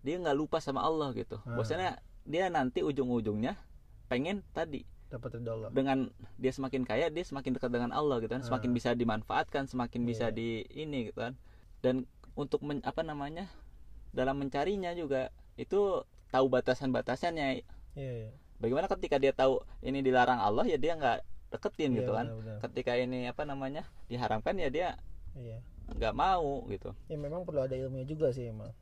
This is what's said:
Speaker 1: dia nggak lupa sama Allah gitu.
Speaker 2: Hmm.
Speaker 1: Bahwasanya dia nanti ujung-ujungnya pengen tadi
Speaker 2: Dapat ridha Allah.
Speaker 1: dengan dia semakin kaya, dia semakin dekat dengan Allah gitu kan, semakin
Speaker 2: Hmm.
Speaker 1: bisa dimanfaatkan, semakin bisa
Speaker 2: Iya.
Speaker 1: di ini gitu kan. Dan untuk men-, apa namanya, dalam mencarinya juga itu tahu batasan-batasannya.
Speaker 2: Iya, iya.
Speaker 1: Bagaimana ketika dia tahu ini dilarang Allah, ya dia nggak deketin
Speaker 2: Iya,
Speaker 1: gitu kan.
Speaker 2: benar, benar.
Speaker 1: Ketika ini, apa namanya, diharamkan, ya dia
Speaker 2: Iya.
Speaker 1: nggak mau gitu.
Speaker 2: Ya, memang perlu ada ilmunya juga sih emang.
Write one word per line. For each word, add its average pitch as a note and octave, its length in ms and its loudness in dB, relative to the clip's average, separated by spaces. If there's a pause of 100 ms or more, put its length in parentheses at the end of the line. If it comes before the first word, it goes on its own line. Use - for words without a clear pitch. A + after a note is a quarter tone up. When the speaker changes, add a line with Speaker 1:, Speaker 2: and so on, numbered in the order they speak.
Speaker 1:
dia D3+ 160 -2
nggak E3 180 2
lupa D#3 240 2
sama C#3 220 -2
Allah D3+ 320 2
gitu. A2 260 -4
Speaker 2:
Hmm. A#2 140 -8
Speaker 1:
Bahwasanya D3+ 360 0 (340)
dia F3 260 2
nanti D3+ 320 2
ujung-ujungnya B2 720 0 (540)
pengen E3 420 0
tadi D#3 320 -4 (260)
Speaker 2:
Dapat A#2+ 300 -8
ridha A#2 140 -4
Allah. A2 180 -4
Speaker 1:
dengan C3+ 400 4 (260)
dia B2+ 140 2
semakin C3 340 -2
kaya, C3 260 2
dia D#3 120 -4
semakin C#3 320 -2
dekat B2 160 0
dengan A#2+ 220 2
Allah D3 260 2
gitu A2+ 140 0
kan, B2+ 100 -2
semakin B2 320 2
Speaker 2:
Hmm. A#2+ 40 4
Speaker 1:
bisa B2 140 2
dimanfaatkan, A#2 720 2
semakin A#2+ 400 -2
bisa A#2 240 0
Speaker 2:
Iya. A2 80 0
Speaker 1:
di A2+ 140 -2 (220)
ini C#3+ 340 -4
gitu - 140 -8
kan. B2+ 180 -4 (420)
Dan B2+ 300 2 (300)
untuk C#3 240 0
men-, D3 180 -2
apa C3+ 200 -2
namanya, D#3 500 -6 (580)
dalam C3+ 280 2
mencarinya E3 560 0
juga C#3 340 0 (280)
itu F#3+ 460 2 (280)
tahu C3 180 6
batasan-batasannya. C3 1120 2 (320)
Speaker 2:
Iya, C3+ 180 -6 (120)
iya. A2 80 -10 (260)
Speaker 1:
Bagaimana C3+ 300 2
ketika F3+ 300 2
dia C3+ 140 8
tahu C3 280 6 (220)
ini C3+ 180 0
dilarang B2+ 400 6
Allah, G#2+ 240 4
ya D#3+ 120 4
dia D3+ 180 2
nggak C3+ 260 2 (300)
deketin D3+ 420 -2
Speaker 2:
Iya, A#2 80 4
Speaker 1:
gitu G2+ 120 0
kan. A2+ 140 0
Speaker 2:
benar, A2+ 140 -8
benar. A2 220 -8
Speaker 1:
Ketika B2 340 -2
ini, B2+ 300 0
apa B2+ 180 -4
namanya, C#3 380 -4 (260)
diharamkan, A#2+ 480 0
ya D#3+ 140 2
dia E3 180 0 (460)
Speaker 2:
Iya. A#2+ 260 -10 (300)
Speaker 1:
nggak A2+ 240 0
mau D3 540 2
gitu. G2+ 280 -6 (100)
Speaker 2:
Ya, D#3 120 -6
memang D3+ 260 -4
perlu D#3 160 0
ada C3 140 0
ilmunya C3 320 -4
juga D3+ 240 2
sih B2 180 -2
emang. G#2+ 240 -8 (100)